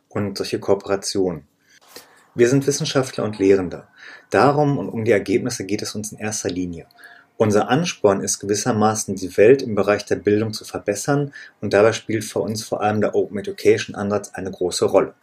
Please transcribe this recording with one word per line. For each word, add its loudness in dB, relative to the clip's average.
und -4
solche -4
Kooperationen? -2
Wir 4
sind 2
Wissenschaftler -2
und -4
Lehrende. 2
Darum 4
und -6
um -4
die 4
Ergebnisse 0
geht -4
es -8
uns -8
in -16
erster -6
Linie. -6
Unser 2
Ansporn 2
ist -4
gewissermaßen, -2
die -10
Welt 8
im -6
Bereich 0
der -2
Bildung 0
zu -12
verbessern, -4
und -6
dabei 6
spielt -4
für -6
uns -4
vor -6
allem 0
der 0
Open -2
Education 0
Ansatz -4
eine -8
große -2
Rolle. 2